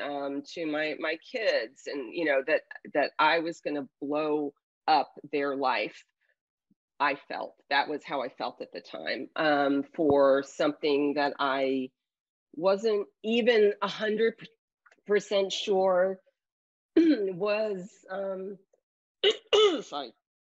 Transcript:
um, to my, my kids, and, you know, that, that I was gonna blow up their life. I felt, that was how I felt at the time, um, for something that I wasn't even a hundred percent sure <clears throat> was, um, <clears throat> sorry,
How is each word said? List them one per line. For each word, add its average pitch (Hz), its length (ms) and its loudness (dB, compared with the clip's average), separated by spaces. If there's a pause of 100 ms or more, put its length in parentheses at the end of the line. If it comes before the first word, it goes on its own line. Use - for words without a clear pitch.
um, 143 400 -6 (120)
to 170 100 -6
my, 151 340 -4
my 165 200 -4 (120)
kids, 160 560 -2
and, 131 280 -8
you 170 100 -2
know, 139 220 2
that, 151 160 2 (320)
that - 240 2
I 156 220 4
was 165 200 -8
gonna 147 260 -6 (140)
blow 151 540 -2 (340)
up 151 240 2 (200)
their 143 220 -2
life. 127 480 -2 (960)
I 139 180 0 (120)
felt, - 260 -10 (140)
that 139 200 0
was 147 160 -8
how 139 180 -6
I 127 80 -6
felt - 320 -10
at - 100 -16
the 87 80 -12
time, - 560 -8
um, 143 480 2 (100)
for 139 500 4
something 147 720 0
that 143 240 0
I 135 520 -2 (640)
wasn't 202 520 0 (160)
even 220 600 4
a 202 60 -2
hundred 214 460 -2 (720)
percent 196 460 0
sure 190 680 2 (380)
<clears throat> - 400 -8
was, 208 920 0 (220)
um, 190 480 -8 (640)
<clears throat> 403 580 2
sorry, 139 300 -10 (280)